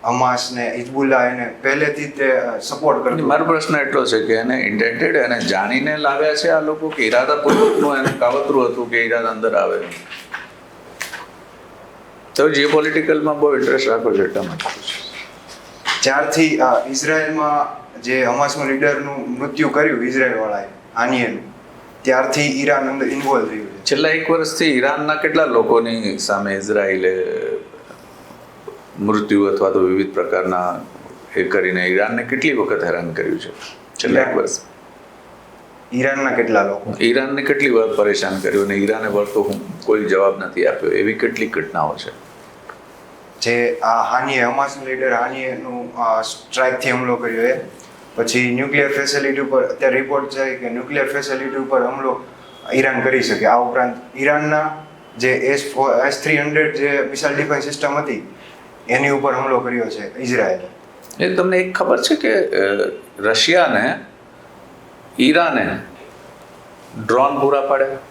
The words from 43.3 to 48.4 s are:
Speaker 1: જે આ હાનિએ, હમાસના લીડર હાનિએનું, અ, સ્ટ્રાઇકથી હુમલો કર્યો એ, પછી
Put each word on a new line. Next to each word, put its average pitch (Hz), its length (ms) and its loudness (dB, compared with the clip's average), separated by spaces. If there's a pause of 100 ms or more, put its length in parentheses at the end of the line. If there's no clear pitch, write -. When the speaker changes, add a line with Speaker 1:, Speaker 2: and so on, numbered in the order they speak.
Speaker 1:
જે 120 380 2
આ 113 220 2
હાનિએ, 131 420 2
હમાસના 135 400 -2
લીડર 131 300 -2
હાનિએનું, 127 840 -4
અ, 113 260 0
સ્ટ્રાઇકથી 131 680 -2
હુમલો 123 240 0
કર્યો 117 280 -2
એ, 127 160 2 (560)
પછી 120 400 0